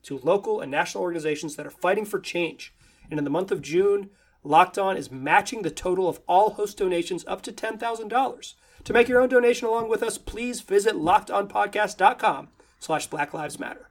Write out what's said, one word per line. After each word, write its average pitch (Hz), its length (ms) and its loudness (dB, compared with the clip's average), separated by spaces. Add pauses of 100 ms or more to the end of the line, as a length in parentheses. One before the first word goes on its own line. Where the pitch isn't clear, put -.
to 139 140 -10
local 202 420 0
and 139 100 -8
national 175 320 -2
organizations 156 540 -4
that 147 100 -12
are 139 40 -12
fighting 202 340 0
for 202 160 -4
change. - 540 -6 (360)
And 156 80 -4
in 147 60 -2
the 139 60 -4
month 175 200 -2
of 165 120 -2
June, 196 480 2 (340)
Locked 175 340 4
On 190 180 0
is 127 140 -8
matching 175 520 0
the 160 80 -2
total 185 380 -2
of - 200 -4
all 202 220 6
host 202 280 -6
donations 175 480 -2
up - 160 -6
to 233 100 -12
ten 220 240 -8
thousand 226 320 -6
dollars. - 460 -2 (300)
To - 80 -6
make 240 160 6
your 247 120 6
own 254 100 4
donation 240 360 4
along 226 220 0
with 220 140 0
us, 220 160 -4
please 240 420 -8
visit 202 340 2
lockedonpodcast 202 1000 0
dot 160 220 4
com 160 300 0 (300)
slash 151 300 -4
black 147 260 -4
lives 151 240 -8
matter. - 320 -12